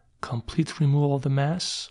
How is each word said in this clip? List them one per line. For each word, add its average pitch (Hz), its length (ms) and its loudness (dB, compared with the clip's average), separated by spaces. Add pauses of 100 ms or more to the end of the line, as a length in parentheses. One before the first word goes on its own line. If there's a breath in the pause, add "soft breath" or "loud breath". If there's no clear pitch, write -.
(200)
complete - 580 -4
removal 143 380 4
of 131 60 -2
the 139 80 0
mass 143 600 -2